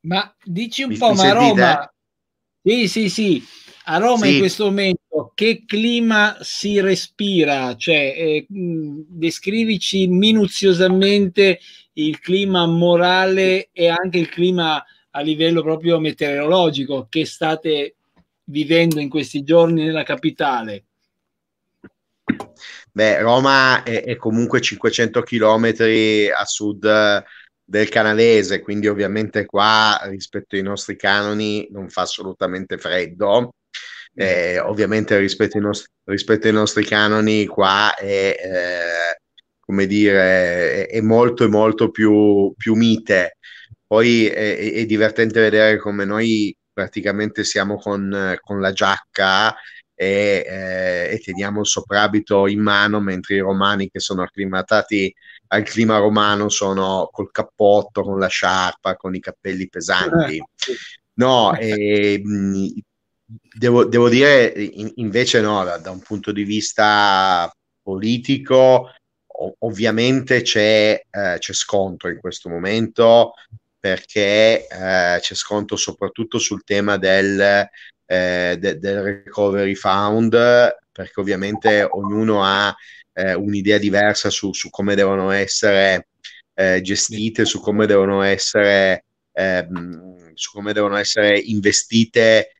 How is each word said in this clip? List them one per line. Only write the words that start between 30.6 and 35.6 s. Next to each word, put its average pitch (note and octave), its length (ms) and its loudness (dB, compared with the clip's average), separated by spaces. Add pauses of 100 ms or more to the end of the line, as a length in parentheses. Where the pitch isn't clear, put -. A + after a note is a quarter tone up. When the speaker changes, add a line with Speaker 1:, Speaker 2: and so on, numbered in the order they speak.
Speaker 2:
nostri G2+ 340 -8
canoni G#2 720 -2
non G2 180 -14
fa F#2 140 -6
assolutamente F#2 760 -8
freddo. F#2 760 -2 (600)
Eh, F2+ 440 -2
ovviamente G#2+ 580 -2
rispetto G2 380 -2
ai G#2 80 -2